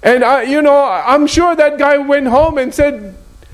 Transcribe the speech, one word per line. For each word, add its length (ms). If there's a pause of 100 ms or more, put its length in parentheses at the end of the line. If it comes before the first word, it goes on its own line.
And, 200
I, 200
you 180
know, 220
I'm 420
sure 300
that 240
guy 180
went 300
home 320
and 120
said, 440 (380)